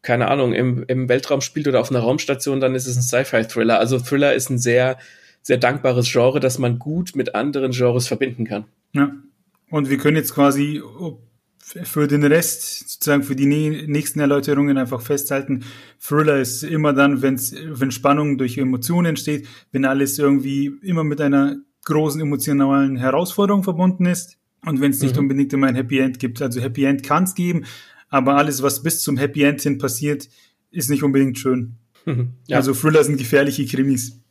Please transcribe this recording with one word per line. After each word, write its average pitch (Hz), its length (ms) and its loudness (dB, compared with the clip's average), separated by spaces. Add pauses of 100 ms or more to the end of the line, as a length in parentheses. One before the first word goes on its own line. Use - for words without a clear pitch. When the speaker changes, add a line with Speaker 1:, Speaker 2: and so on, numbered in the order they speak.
Speaker 1:
keine 120 280 0
Ahnung, 131 240 2
im, 123 340 0
im 127 220 -2
Weltraum 135 320 0
spielt 147 260 -4
oder 127 120 4
auf 120 100 -2
einer 127 120 0
Raumstation, 135 580 -2
dann 131 160 0
ist 127 120 -4
es 123 100 -2
ein 123 60 2
Sci-Fi-Thriller. 117 760 0
Also 120 200 2
Thriller 139 340 2
ist - 160 -2
ein 127 100 0
sehr, 123 380 2 (440)
sehr 131 160 0
dankbares 123 540 2
Genre, 131 300 4
das 127 180 0
man 120 200 0
gut 160 360 -6
mit - 200 -2
anderen 135 360 -2
Genres 123 360 2
verbinden 123 380 -2
kann. 107 200 -6 (280)
Speaker 2:
Ja. 147 180 2 (580)
Und 147 200 -2
wir 139 80 2
können 151 200 2
jetzt - 160 -4
quasi 143 480 2 (1000)
für 147 240 0
den 147 180 2
Rest, - 640 0
sozusagen 143 340 0
für 139 140 -4
die 139 80 2
nä-, 151 420 0
nächsten 151 320 -2
Erläuterungen 143 580 2
einfach 127 240 -4
festhalten, 139 640 -4 (360)
Thriller 147 400 2
ist 120 240 -4
immer 151 300 0
dann, 139 280 4
wenn's, 135 340 -2 (100)
wenn 135 240 -2
Spannung 143 480 0
durch 123 200 -4
Emotionen 135 500 0
entsteht, 151 400 -4 (240)
wenn 135 140 0
alles 135 340 0
irgendwie 139 520 2 (100)
immer 170 240 -2
mit 147 160 -2
einer 139 340 2 (300)
großen 151 360 0
emotionalen 139 760 0
Herausforderung 180 680 0
verbunden 185 420 0
ist 175 320 -4 (280)
und 139 160 0
wenn's 139 200 2
nicht 131 140 2
Speaker 1:
Mhm. 139 60 2
Speaker 2:
unbedingt 139 320 0
immer 139 140 2
ein 123 80 0
Happy 131 240 -2
End 131 200 0
gibt. 117 220 -6
Also 123 200 -4
Happy 127 220 -2
End 135 180 0
kann's 180 320 0
geben, 175 300 -2 (460)
aber 139 260 2
alles, 143 260 0
was 123 220 -2
bis 160 180 -2
zum 143 160 -2
Happy 139 260 0
End 143 180 2
hin 139 160 0
passiert, 139 500 -4 (420)
ist 127 200 -6
nicht 143 140 2
unbedingt 135 360 2
schön. 123 360 -2 (300)
Speaker 1:
Mhm. 123 280 -2 (140)
Ja. 127 100 0
Speaker 2:
Also 131 160 2
Thriller 151 320 4
sind 147 120 0
gefährliche 139 480 2
Krimis. 135 540 -2 (120)